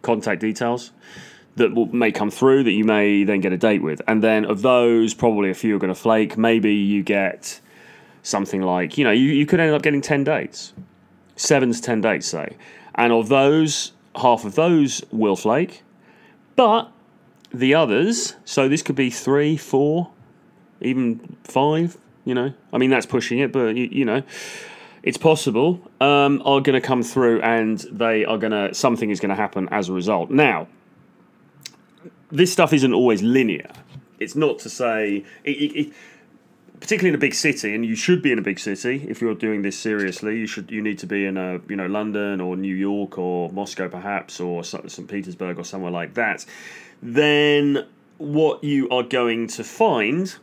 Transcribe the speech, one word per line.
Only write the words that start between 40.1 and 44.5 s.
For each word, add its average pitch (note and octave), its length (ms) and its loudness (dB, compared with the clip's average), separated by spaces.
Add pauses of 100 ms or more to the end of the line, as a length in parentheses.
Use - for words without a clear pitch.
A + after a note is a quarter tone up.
You A2 100 -4
should, G2 220 -12
you G#2+ 120 -6
need G#2+ 180 -4
to F#2 80 -12
be G2+ 180 -2
in F#2+ 120 -4
a, F#2 220 -6 (100)
you G#2 80 -6
know, F#2 80 -6
London G2+ 560 -4
or F2+ 160 -6
New F#2+ 180 -6
York G2 420 -4
or F2+ 340 -4
Moscow F#2+ 360 -8
perhaps, F#2 540 -10
or F2 200 -6